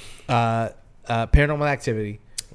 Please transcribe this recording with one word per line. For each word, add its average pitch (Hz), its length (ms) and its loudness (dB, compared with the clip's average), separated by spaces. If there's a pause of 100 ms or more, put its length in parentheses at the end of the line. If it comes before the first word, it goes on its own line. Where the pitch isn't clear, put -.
(280)
uh, 113 400 2 (400)
uh, 113 200 -2
Paranormal 147 380 4
Activity. 110 540 -4 (340)